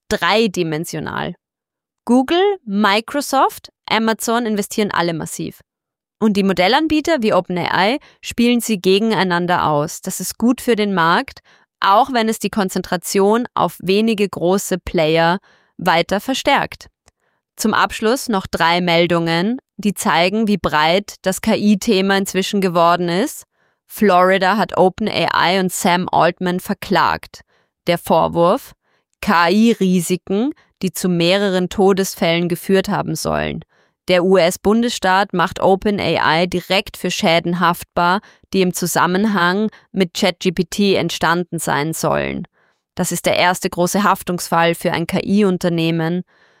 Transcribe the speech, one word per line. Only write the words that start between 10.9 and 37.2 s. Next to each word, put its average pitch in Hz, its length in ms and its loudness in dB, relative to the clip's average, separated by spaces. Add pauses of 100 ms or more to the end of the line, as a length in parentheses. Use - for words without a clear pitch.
Markt, 180 460 0 (400)
auch 214 320 4
wenn 226 160 0
es 220 120 -2
die 202 100 -2
Konzentration 196 1040 0
auf 175 280 -2
wenige 202 460 0
große 185 520 -2
Player 165 580 2 (400)
weiter 170 420 0
verstärkt. 254 680 -2 (680)
Zum - 180 -2
Abschluss 220 540 0
noch 190 200 -2
drei 170 340 0
Meldungen, 170 800 0 (180)
die 202 160 -2
zeigen, 190 540 0
wie 202 100 2
breit 160 640 0
das 185 200 -4
K-I-Thema 196 760 2
inzwischen 190 420 -2
geworden 175 480 2
ist. 190 360 -2 (420)
Florida 185 720 4
hat 185 200 -2
Open 185 300 2
A 170 460 0
I 196 60 2
und 185 120 0
Sam 175 400 0
Altman 180 480 0
verklagt. 151 840 -2 (460)
Der 170 120 2
Vorwurf? 170 760 0 (480)
K-I-Risiken, 190 1300 2 (280)
die 185 120 -4
zu - 160 -4
mehreren 180 580 2
Todesfällen 185 800 0
geführt 190 400 0
haben 160 280 -2
sollen. 76 500 -4 (420)
Der 180 160 4
U-S-Bundesstaat 190 1080 2
macht 175 260 -2
Open 190 400 2
A 156 420 0
I 185 60 0
direkt 180 480 -4
für 180 160 -4
Schäden 170 480 0